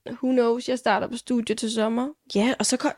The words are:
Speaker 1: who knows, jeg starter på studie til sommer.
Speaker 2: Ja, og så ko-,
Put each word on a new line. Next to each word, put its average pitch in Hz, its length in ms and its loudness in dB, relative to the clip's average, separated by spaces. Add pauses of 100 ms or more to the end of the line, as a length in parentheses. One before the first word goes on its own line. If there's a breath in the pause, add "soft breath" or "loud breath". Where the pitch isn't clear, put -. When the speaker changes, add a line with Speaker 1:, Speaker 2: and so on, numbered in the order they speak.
(120)
Speaker 1:
who 254 200 -2
knows, 240 380 2
jeg 247 100 0
starter 208 280 0
på 240 100 -8
studie 233 380 -2
til 220 160 -4
sommer. 226 380 0 (260)
Speaker 2:
Ja, 226 240 4
og 214 60 0
så 254 120 2
ko-, 294 200 0